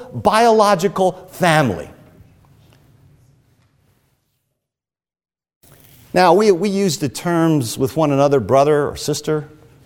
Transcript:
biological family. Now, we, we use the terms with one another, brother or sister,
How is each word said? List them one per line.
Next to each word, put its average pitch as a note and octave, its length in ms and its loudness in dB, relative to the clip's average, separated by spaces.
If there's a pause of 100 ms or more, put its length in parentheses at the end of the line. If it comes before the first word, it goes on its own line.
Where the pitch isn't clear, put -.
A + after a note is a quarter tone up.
(140)
biological G3+ 1000 0 (180)
family. C3+ 600 0 (4000)
Now, F3+ 180 4
we, G#3+ 180 4
we F#3+ 200 -2
use F#3+ 280 -2
the D3 100 -4
terms E3 680 -2
with C3 200 -4
one D#3 140 0
another, C#3 300 2
brother C#3 480 2
or - 80 -10
sister, D3+ 520 -6 (380)